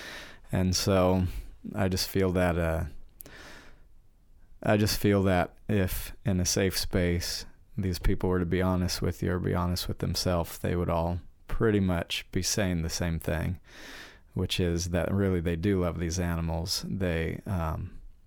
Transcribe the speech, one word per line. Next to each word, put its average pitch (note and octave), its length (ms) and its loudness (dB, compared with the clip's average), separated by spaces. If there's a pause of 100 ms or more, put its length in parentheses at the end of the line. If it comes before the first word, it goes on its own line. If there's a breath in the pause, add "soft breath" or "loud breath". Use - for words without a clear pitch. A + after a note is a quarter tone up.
(520 loud breath)
And F#2 240 2
so F#2 480 4 (500 loud breath)
I G2+ 140 0
just F#2 220 -2
feel F#2+ 240 2
that, F2+ 240 2
uh, E2 260 0 (1800 loud breath)
I G#2+ 140 4
just G#2 220 2
feel G2+ 240 4
that F#2 300 4 (160)
if G2 440 0 (120)
in F#2+ 140 2
a F2 60 2
safe G2 320 2
space, F2 680 0 (320)
these F#2 220 -2
people F#2 300 2
were F#2 100 4
to F2+ 60 0
be F2+ 160 2
honest F2+ 400 0
with F#2 200 -2
you F2+ 120 0
or F2+ 60 0
be F#2 140 0
honest F2 340 0
with - 120 -4
themselves, F2+ 580 -2
they F#2 180 -2
would F2 140 0
all E2+ 300 0 (280)
pretty G#2+ 320 2
much F2+ 520 0
be F#2+ 100 0
saying F2+ 400 0
the D#2+ 80 -2
same E2 300 -2
thing, E2+ 400 -2 (720 loud breath)
which F#2 260 -2
is E2+ 300 0
that F2 240 0
really F#2+ 260 2
they E2+ 160 0
do F#2+ 260 2
love E2+ 180 0
these E2+ 200 -2
animals. E2 680 -2
They, E2+ 580 -2
um, E2+ 460 -2 (360)